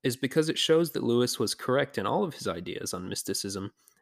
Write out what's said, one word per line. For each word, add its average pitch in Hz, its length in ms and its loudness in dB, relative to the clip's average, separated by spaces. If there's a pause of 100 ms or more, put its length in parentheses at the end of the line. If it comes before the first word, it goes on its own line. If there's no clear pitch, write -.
is 127 160 0
because 156 320 2
it - 80 -2
shows 165 340 4
that - 120 -4
Lewis 120 340 4
was 110 160 0
correct 139 460 0
in 98 80 -2
all 165 160 2
of 170 100 -2
his - 140 -6
ideas - 480 -6
on 92 120 -8
mysticism, 98 640 -4 (300)